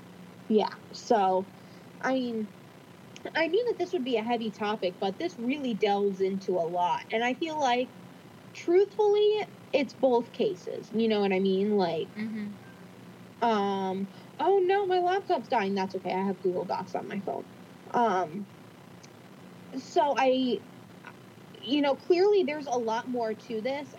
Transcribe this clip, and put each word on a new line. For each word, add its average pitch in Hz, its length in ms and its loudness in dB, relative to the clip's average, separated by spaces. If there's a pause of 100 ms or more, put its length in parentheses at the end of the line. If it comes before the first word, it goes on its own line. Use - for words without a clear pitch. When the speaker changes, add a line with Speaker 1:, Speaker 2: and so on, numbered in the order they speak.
(500)
Speaker 1:
Yeah, 214 200 4 (220)
so, 190 540 2 (560)
I 262 120 -2
mean, 233 340 -2 (880)
I 320 120 2
knew 415 200 2
that 392 120 0
this 359 140 -2
would 302 100 0
be 240 140 0
a 214 60 0
heavy 233 280 -2
topic, 208 480 -2
but 196 180 -2
this 349 220 -4
really 262 340 -2
delves 202 480 2
into 190 380 -2
a 165 80 0
lot. 175 440 0
And 220 120 0
I 247 100 0
feel 311 260 -4
like, 254 280 2 (680)
truthfully, 415 920 2 (240)
it's 277 220 0
both 247 400 2
cases. - 600 -4
You 226 140 2
know 208 140 2
what 196 120 2
I 185 60 2
mean? 196 380 2
Like, 165 380 0
Speaker 2:
Mm-hmm. 214 320 -6 (960)
Speaker 1:
um, 196 640 0 (320)
oh 381 200 4
no, 381 260 2
my 370 140 2
laptop's 359 480 0
dying. 196 280 0
That's 190 200 -2
okay. 185 180 -4
I 185 100 0
have 196 200 -2
Google 180 220 0
Docs - 300 -6
on - 120 -6
my 202 120 -6
phone. - 260 -6 (460)
Um, 196 540 0 (1300)
so 294 400 2
I, 262 420 2 (1040)
you 285 180 0
know, 277 140 2
clearly 381 480 4
there's 294 240 -4
a 254 100 0
lot 233 320 -2
more 233 240 -2
to 220 280 -8
this, 269 260 -4 (120)